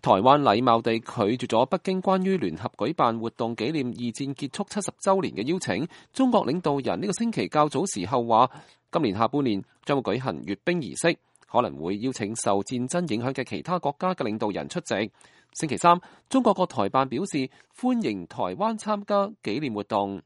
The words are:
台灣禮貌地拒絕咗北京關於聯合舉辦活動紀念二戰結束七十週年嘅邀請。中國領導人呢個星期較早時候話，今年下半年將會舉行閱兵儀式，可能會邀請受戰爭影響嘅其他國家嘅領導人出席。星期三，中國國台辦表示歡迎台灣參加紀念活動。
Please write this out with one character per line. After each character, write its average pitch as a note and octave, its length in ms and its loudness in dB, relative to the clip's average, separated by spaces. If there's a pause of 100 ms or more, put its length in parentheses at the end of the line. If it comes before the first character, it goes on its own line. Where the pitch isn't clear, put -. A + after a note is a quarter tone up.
台 C3+ 80 4
灣 B2+ 320 6
禮 A2+ 180 6
貌 A#2 220 4
地 A2+ 160 0
拒 A2+ 80 -12
絕 A#2+ 400 0
咗 A#2+ 180 4
北 F#3 180 -4
京 F#3 160 -2
關 F#3 240 2
於 F#3+ 140 0
聯 F2+ 200 -4
合 G2+ 200 -8
舉 B2 160 -2
辦 A#2 240 2
活 A2+ 140 -6
動 A#2 240 -4
紀 A2 160 -2
念 C#3+ 160 -2
二 A#2+ 40 -4
戰 A#2+ 440 -6
結 - 220 -10
束 G3+ 120 -4
七 G#3+ 120 -6
十 - 100 -6 (100)
週 F#3+ 220 2
年 E2 100 -4
嘅 A2+ 180 -2
邀 F#3+ 60 0
請。 G2 300 -2 (260)
中 C4 160 4
國 A3+ 160 4
領 E3+ 160 -2
導 C#3+ 160 2
人 A2+ 240 -2
呢 G3 60 -4
個 G#3 60 -2
星 A#3 180 -2
期 A#2 160 -2
較 D3+ 200 4
早 C#3 200 0
時 F2+ 180 -4
候 A#2+ 200 0
話， A#2 260 6 (400)
今 E3+ 120 0
年 G2+ 120 2
下 A2+ 120 2
半 D3 160 0
年 G2+ 200 0 (220)
將 C#3+ 160 0
會 G#2 160 -2
舉 C3 40 -4
行 F#2+ 220 -6
閱 F#2+ 220 -6
兵 F3 160 0
儀 E2+ 180 -8
式， E3 160 2 (340)
可 A#2+ 120 2
能 D#2 160 -2
會 F2 220 -4
邀 B2+ 120 -2
請 A2+ 240 -6
受 G2+ 260 0
戰 B2 280 -6
爭 F3 240 -2
影 A#2 100 -4
響 C3 80 -2
嘅 C3 120 -4
其 F2+ 180 -8
他 F3 160 -4
國 D3 200 -4
家 F#3 180 -2
嘅 C#3 100 -4
領 G#2+ 140 -2
導 G#2+ 100 -2
人 E2+ 180 -6
出 - 160 -6
席。 A2 280 -2 (420)
星 D#3+ 160 -6
期 A2 80 -2
三， F3 240 6 (280)
中 C4 120 4
國 A#3 120 4
國 F#3 120 2
台 G2+ 240 -2
辦 C3+ 180 2
表 C3+ 180 -4
示 C3+ 220 -4 (320)
歡 B3 220 0
迎 G2+ 240 -4
台 - 120 -16 (180)
灣 A3 240 -2
參 G#3 260 -4
加 G3+ 260 0 (120)
紀 A#2+ 160 -2
念 C#3+ 120 -4
活 G#2 120 -4
動。 G2 420 0